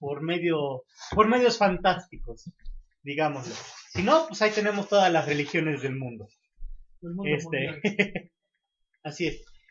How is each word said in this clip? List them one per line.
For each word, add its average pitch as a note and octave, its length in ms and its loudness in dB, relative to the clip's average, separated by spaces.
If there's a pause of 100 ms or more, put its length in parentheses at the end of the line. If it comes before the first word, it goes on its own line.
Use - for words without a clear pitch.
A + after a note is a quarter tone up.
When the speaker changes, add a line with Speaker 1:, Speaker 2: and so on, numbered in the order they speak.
Speaker 1:
por C#3+ 220 -6
medio, D#3+ 600 -2 (320)
por G#3+ 140 6
medios A#3+ 280 4
fantásticos, F#3 960 0 (520)
digámoslo. C#3 520 -4 (380)
Si F#3 100 -2
no, D#4 240 4
pues G3 160 -4
ahí G#3+ 80 4
tenemos G#3 380 0
todas F#3+ 240 6
las D#3 140 4
religiones D3 560 0
del C3 120 -4
mundo. A#2+ 320 -10 (760)
Speaker 2:
Del E3+ 140 -10
mundo F#3+ 220 -4
Speaker 1:
Este, - 100 -4 (240)
Speaker 2:
mundial. - 140 -12
Speaker 1:
<laughs> - 480 -2 (720)
así D3+ 240 -4
es. - 160 -8 (260)